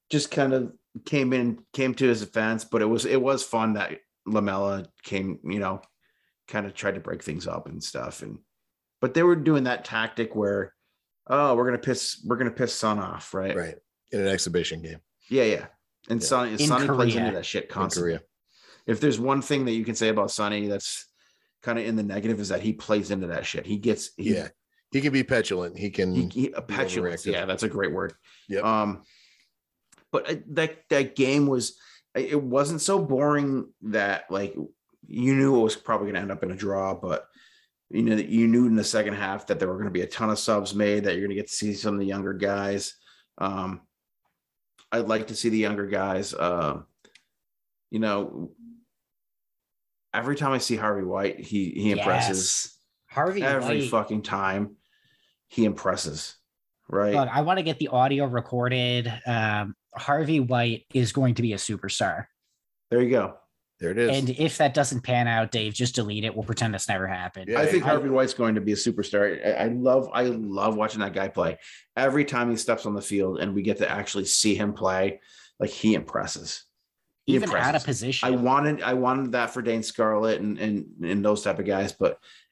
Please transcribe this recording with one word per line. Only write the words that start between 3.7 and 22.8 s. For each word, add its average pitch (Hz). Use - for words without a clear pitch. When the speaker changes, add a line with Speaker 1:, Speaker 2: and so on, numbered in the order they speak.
Speaker 1:
that 101
Lamela 98
came, 95
you 92
know, 98
kind 104
of 98
tried 98
to 95
break 87
things 78
up 82
and 82
stuff, -
and, 52
but 123
they 165
were 175
doing 147
that 123
tactic 113
where, 101
"Oh, 139
we're 120
gonna 123
piss, -
we're 117
gonna 120
piss 120
Son 107
off," 90
right? 95
Speaker 2:
Right. 82
In 107
an 98
exhibition 85
game. 80
Speaker 1:
Yeah, 127
yeah. 107
And 117
Speaker 2:
Yeah. 113
Speaker 1:
Sonny, 123
Speaker 3:
In 110
Speaker 1:
Sonny 143
plays 123
Speaker 3:
Korea. 117
Speaker 1:
into 101
that -
shit -
Speaker 2:
In -
Speaker 1:
constantly. 87
Speaker 2:
Korea. 82
Speaker 1:
If 110
there's 127
one 135
thing 135
that 117
you 113
can 110
say 110
about 104
Sonny 104
that's -
kinda 117
in 113
the 110
negative 104
is 101
that 92
he 107
plays 104